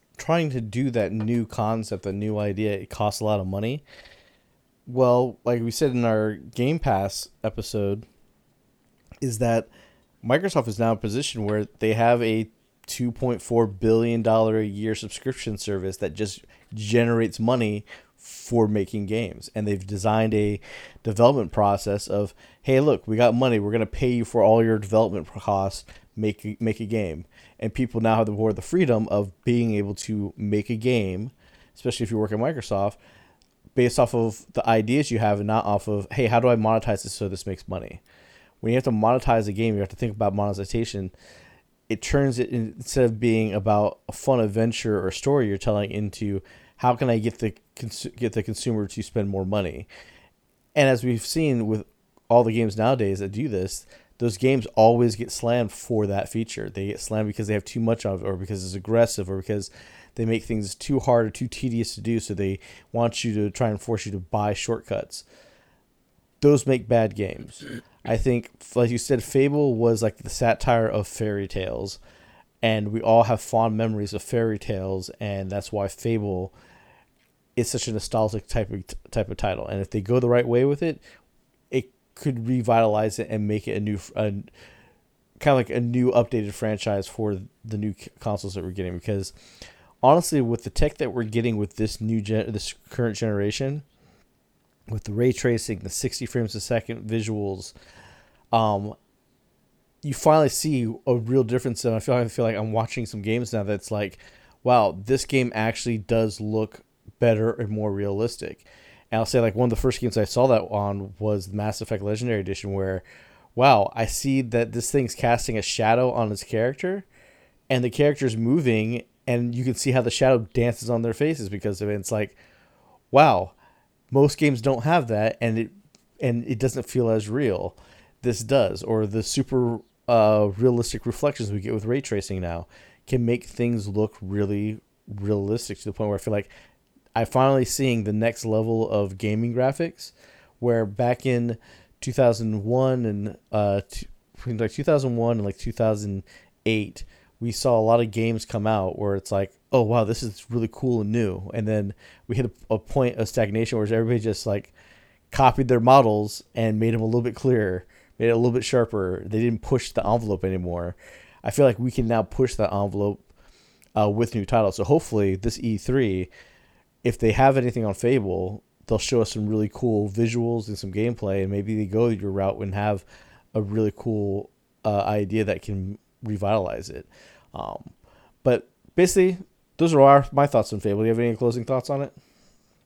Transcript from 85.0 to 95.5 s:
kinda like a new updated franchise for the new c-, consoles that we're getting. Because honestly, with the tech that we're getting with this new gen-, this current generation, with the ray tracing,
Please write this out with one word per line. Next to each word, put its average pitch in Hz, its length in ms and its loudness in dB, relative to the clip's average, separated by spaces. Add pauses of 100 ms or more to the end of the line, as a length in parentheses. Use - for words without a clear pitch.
kinda 143 140 4
like 127 160 2
a 120 100 0
new 123 320 2
updated 110 400 2
franchise 104 540 -2
for 107 320 -4 (260)
the 110 140 -6
new 104 160 -4
c-, - 160 -18 (100)
consoles 101 340 -4
that 92 80 -6
we're 90 100 -6
getting. 92 220 -6
Because 98 380 -4 (720)
honestly, 151 400 4
with 117 220 -2
the - 60 -8
tech - 280 0
that 127 140 -2
we're 123 120 -2
getting 113 320 0
with 104 200 -4
this 107 240 -4
new 110 200 -2
gen-, 107 320 -2
this - 220 -8 (160)
current 117 260 -2
generation, 113 640 -2 (1080)
with 107 160 -8
the 107 80 -10
ray 120 200 2
tracing, 117 480 -2